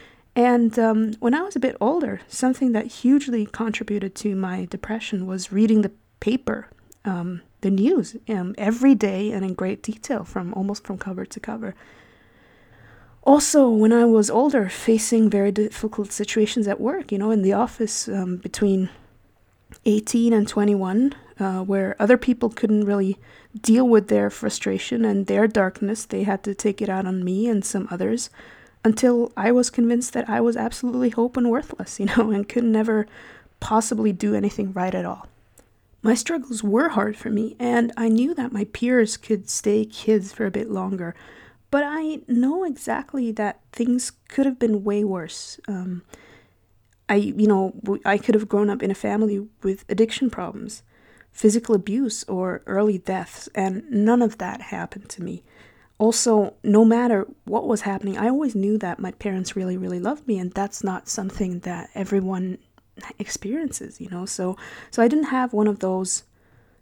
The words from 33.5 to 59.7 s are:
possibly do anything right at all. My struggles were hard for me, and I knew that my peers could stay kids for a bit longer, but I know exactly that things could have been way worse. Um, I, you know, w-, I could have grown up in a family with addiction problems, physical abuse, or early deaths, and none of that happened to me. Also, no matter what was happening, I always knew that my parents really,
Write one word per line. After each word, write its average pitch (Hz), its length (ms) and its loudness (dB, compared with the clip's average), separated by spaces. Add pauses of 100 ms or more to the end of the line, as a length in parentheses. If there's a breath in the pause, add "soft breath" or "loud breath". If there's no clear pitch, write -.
possibly 220 520 0
do 208 220 -2
anything 202 380 -2
right 185 220 -4
at 180 100 -4
all. 180 240 -10 (720)
My 220 140 2
struggles 254 500 -4
were 226 240 2
hard 214 300 -2
for - 100 -10
me, 220 300 -2
and 240 400 0
I 226 100 0
knew 240 240 2
that 262 180 -6
my 202 140 -4
peers 240 540 0
could 208 320 -4
stay 214 340 0
kids 214 480 -2
for 220 140 -6
a 196 40 -2
bit 208 200 -6
longer, 185 440 -6 (560 loud breath)
but 285 160 2
I 311 400 -4
know 262 380 0
exactly 262 640 -4
that 214 300 -4 (120)
things 247 380 -2 (160)
could - 180 0
have 269 140 0
been 214 240 2
way 208 220 0
worse. 185 640 -8
Um, 180 340 -6 (1080 soft breath)
I, 214 60 2
you 208 320 2
know, 190 280 4 (100)
w-, 202 200 -2
I 202 140 2
could 220 160 2
have 214 140 2
grown 208 200 2
up 202 140 -2
in 190 80 0
a 196 40 -2
family 208 520 -2 (160)
with 196 260 -4
addiction 226 420 2
problems, - 520 -12 (480 soft breath)
physical 220 460 2
abuse, 214 480 -4
or 185 420 -6
early 202 320 0
deaths, 185 560 -8
and 190 340 -4
none 226 320 4
of 220 180 0
that 190 240 -8
happened 190 480 -12
to - 120 -14
me. 175 220 -12 (540 soft breath)
Also, 220 560 2 (100)
no 208 200 8
matter 226 440 4 (160)
what - 240 -2
was 214 140 0
happening, 196 360 -6
I 214 100 0
always 262 280 -2
knew 202 220 0
that 185 200 -6
my 185 140 -8
parents 190 420 -6
really, 185 220 -4